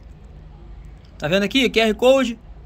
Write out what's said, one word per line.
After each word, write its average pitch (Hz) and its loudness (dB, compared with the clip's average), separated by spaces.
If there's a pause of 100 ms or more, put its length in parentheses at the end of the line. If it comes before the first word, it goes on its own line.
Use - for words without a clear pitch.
(1160)
Tá 156 -4
vendo 190 0
aqui? 220 0
Q 220 -2
R 220 2
Code. 247 2 (260)